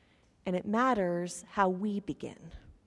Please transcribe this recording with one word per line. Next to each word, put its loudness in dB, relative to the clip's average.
and 0
it -4
matters 0
how 4
we -2
begin. -10